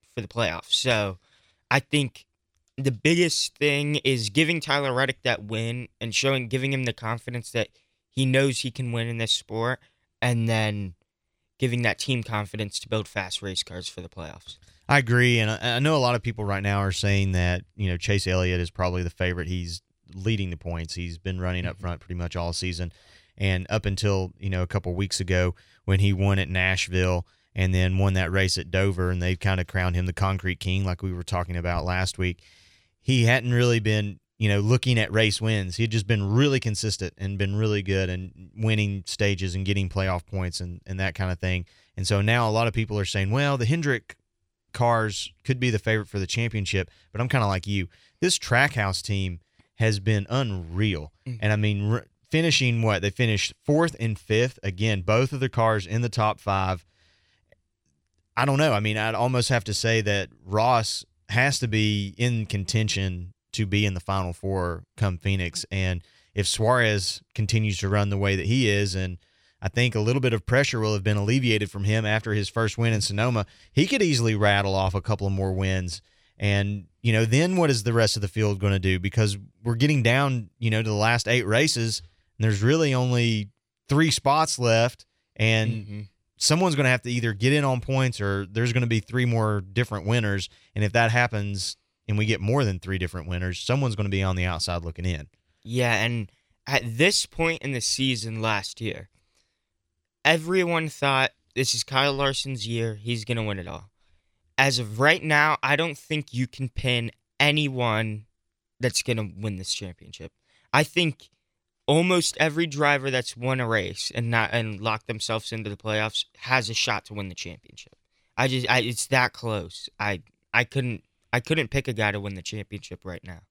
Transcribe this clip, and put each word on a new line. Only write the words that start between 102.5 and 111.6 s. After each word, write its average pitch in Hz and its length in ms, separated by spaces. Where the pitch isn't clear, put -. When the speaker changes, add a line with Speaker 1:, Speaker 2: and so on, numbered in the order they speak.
Speaker 1:
year. 113 280
He's 110 300
gonna 117 180
win 104 160
it 87 80
all." 78 220
As 135 200
of 107 200
right 156 240
now, 151 380
I 143 140
don't 156 220
think - 360
you 127 140
can 131 220
pin 120 420
anyone 123 840
that's 123 240
gonna 110 340
win 101 200
this 92 160
championship. - 580
I 147 100
think - 460